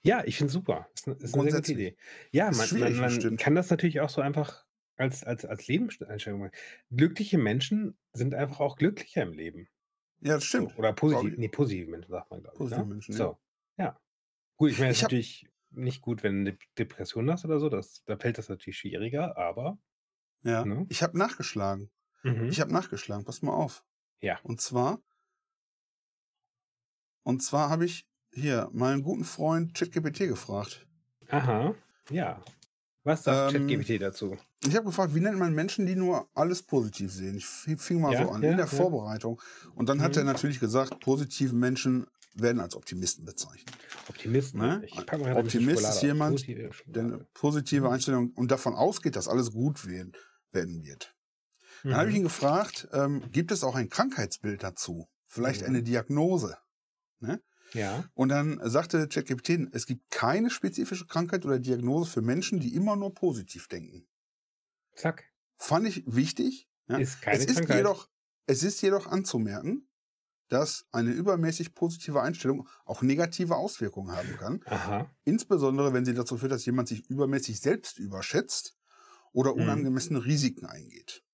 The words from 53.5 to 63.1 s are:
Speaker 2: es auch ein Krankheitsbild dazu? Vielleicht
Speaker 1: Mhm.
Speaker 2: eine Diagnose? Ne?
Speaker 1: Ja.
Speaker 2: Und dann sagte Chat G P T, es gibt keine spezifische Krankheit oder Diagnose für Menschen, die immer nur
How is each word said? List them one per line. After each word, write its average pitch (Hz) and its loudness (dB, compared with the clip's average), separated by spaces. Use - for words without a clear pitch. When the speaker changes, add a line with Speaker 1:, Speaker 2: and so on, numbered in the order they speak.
Speaker 2:
es 185 0
auch 127 0
ein 120 0
Krankheitsbild 104 -2
dazu? 87 -8
Vielleicht 120 -2
Speaker 1:
Mhm. 92 -4
Speaker 2:
eine 127 2
Diagnose? 123 2
Ne? 139 -4
Speaker 1:
Ja. 110 -2
Speaker 2:
Und 131 2
dann 147 0
sagte 156 2
Chat 147 -2
G 131 0
P 127 -10
T, 170 0
es 117 -4
gibt - -8
keine 190 2
spezifische - -4
Krankheit 175 -2
oder 135 2
Diagnose 127 0
für 117 0
Menschen, 160 0
die 123 -2
immer 202 2
nur 196 -4